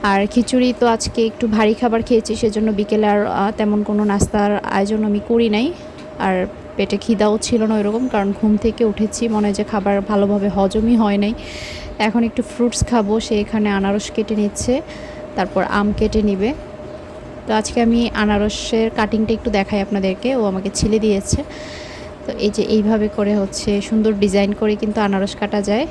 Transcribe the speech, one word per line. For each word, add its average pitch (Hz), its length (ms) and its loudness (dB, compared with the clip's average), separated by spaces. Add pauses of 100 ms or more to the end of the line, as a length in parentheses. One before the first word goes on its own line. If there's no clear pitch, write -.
আর 202 240 2
খিচুড়ি 247 520 2
তো 247 80 4
আজকে 226 380 0
একটু 226 220 -4
ভারী 214 260 4
খাবার 226 300 0
খেয়েছি, 226 320 2
সেজন্য 220 360 0
বিকেলে 208 360 0
আর, 208 180 4
আহ, 196 320 0
তেমন 208 260 2
কোনো 208 200 0
নাস্তার 208 600 2
আয়োজন 214 420 0
আমি 208 220 2
করি 233 220 4
নাই। 233 240 0 (460)
আর 185 280 0 (280)
পেটে 202 220 -2
খিদাও 214 400 2
ছিল 220 260 0
না 220 120 2
ওইরকম, 214 320 0
কারণ 202 340 0
ঘুম 214 160 4
থেকে 226 280 0
উঠেছি, 214 420 0
মনে 214 200 0
হয় 202 60 0
যে 202 100 -2
খাবার 202 380 0
ভালোভাবে 202 480 2
হজমই 202 460 2
হয় 208 220 4
নাই। 202 160 0 (680)
এখন 226 240 2
একটু 233 200 -2
ফ্রুটস - 420 0
খাবো, 220 340 2
সে 220 200 0
এখানে 208 300 0
আনারস 196 420 0
কেটে 220 240 -2
নিচ্ছে, 214 460 0 (540)
তারপর - 280 0
আম 208 340 0
কেটে 214 240 2
নিবে। 208 320 0 (960)
তো 220 60 0
আজকে 214 280 0
আমি 233 280 2
আনারসের 208 800 0
কাটিংটা 220 440 0
একটু 220 160 -2
দেখাই 202 320 0
আপনাদেরকে, 196 540 -2
ও 233 100 2
আমাকে 190 280 -2
ছিলে 220 260 2
দিয়েছে। 208 440 0 (840)
তো - 140 -6
এই 208 100 2
যে 208 140 -2
এইভাবে 214 440 2
করে 208 280 0
হচ্ছে 202 460 0
সুন্দর 220 320 2
ডিজাইন 202 400 2
করে 214 220 0
কিন্তু 214 260 -2
আনারস 202 340 0
কাটা 208 260 -2
যায়। 208 300 0